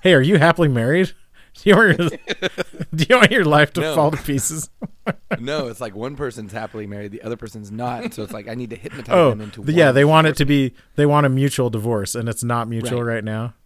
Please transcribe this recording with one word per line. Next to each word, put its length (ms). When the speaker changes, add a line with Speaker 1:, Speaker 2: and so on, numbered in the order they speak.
Speaker 1:
"Hey, 100
are 80
you 180
happily 300
married? 440
Do 160
you 60
want 220
your, 100
<laughs> 880
do 140
you 80
want 140
your 160
life 260
to 80
Speaker 2:
No. 140
Speaker 1:
fall 160
to 80
pieces?" 560
<laughs> 680
Speaker 2:
No, 280
it's 120
like 140
one 220
person's 360
happily 340
married, 260
the 100
other 140
person's 340
not. 420
So 100
it's 100
like, 160
I 60
need 160
to 60
hypnotize 380
Speaker 1:
Oh, 160
Speaker 2:
them 100
into 220
Speaker 1:
the, 100
yeah, 140
Speaker 2:
wanting 80
Speaker 1:
they 80
Speaker 2:
to 60
Speaker 1:
want 180
it 100
Speaker 2:
divorce 20
Speaker 1:
to 60
Speaker 2:
me. 240
Speaker 1:
be, 60
they 100
want 200
a 40
mutual 400
divorce, 440
and 140
it's 160
not 240
mutual 340
Speaker 2:
Right. 120
Speaker 1:
right 100
now. 300